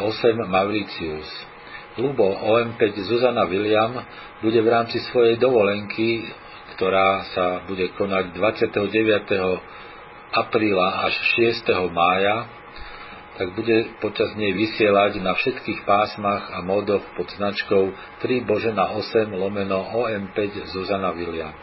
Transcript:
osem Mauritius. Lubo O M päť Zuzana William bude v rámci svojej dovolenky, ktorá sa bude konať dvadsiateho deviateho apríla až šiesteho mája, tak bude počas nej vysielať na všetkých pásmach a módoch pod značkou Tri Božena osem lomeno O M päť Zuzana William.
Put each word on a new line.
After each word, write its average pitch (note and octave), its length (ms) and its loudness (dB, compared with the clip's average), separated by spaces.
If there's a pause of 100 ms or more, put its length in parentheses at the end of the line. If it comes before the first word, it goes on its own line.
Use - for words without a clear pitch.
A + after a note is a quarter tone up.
osem A2 340 0
Mauritius. F#2 880 -2 (680)
Lubo A#2+ 320 2
O G#2+ 320 2
M A#2 160 -6
päť G#2 320 2
Zuzana A#2+ 400 2
William G#2+ 480 2 (400)
bude A2+ 240 4
v A2 80 4
rámci A#2 400 2
svojej A#2 280 6
dovolenky, A2 920 2 (480)
ktorá F#2+ 560 2
sa F#2 120 2 (200)
bude F#2 320 -2
konať F#2+ 400 -2
dvadsiateho G#2+ 480 0
deviateho G2+ 680 2 (800)
apríla G2 800 2
až - 40 -2 (200)
šiesteho A2+ 560 2
mája, F#2+ 600 2 (840)
tak F#2 240 -4
bude A2+ 400 2
počas G#2 400 -2
nej G2+ 160 0
vysielať G2+ 640 4
na F#2 160 -2
všetkých - 480 -4
pásmach G#2 720 0
a F#2 80 -8
módoch G2 400 0 (160)
pod F2 160 -8
značkou G2 560 0 (320)
Tri A#2 240 -2
Božena G2+ 480 0
osem G#2+ 400 0
lomeno G2 480 -2 (120)
O A#2 120 0
M G2+ 280 -4
päť G2+ 360 -4
Zuzana F#2 440 -2
William. E2 480 -8